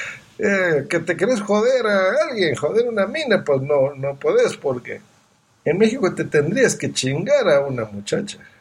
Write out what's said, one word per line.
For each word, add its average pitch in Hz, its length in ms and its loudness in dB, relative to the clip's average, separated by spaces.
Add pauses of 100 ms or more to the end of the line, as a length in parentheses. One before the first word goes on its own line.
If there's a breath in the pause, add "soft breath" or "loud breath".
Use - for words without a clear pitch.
(400 loud breath)
Eh, 180 500 0
¿que 175 120 0
te 165 140 -2
querés 202 240 0
joder 220 460 2
a 196 280 2 (140)
alguien, 196 280 0
joder 214 320 0
a - 20 -4
una 208 160 0
mina? 254 380 0
Pues 139 180 0
no, 143 320 0
no 135 220 -6
podés 196 420 0
porque 120 420 -6 (680)
en 156 120 2
México 214 380 2
te 160 80 -4
tendrías 175 520 2
que - 160 -6
chingar 196 560 0
a 143 120 6
una 127 260 -2
muchacha. 101 540 -6 (220 loud breath)